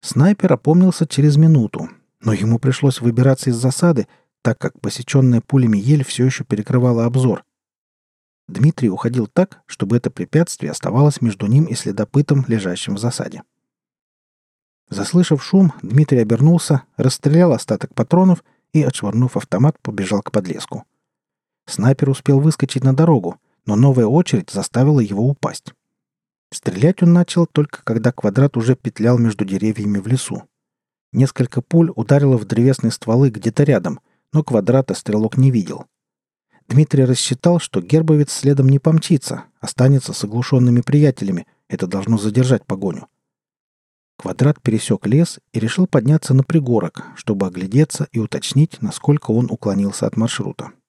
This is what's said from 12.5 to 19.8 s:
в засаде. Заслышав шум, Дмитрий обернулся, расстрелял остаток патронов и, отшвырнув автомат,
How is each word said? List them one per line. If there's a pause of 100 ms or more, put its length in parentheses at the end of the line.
в
засаде. (1500)
Заслышав
шум,
Дмитрий
обернулся, (120)
расстрелял
остаток
патронов (280)
и,
отшвырнув
автомат,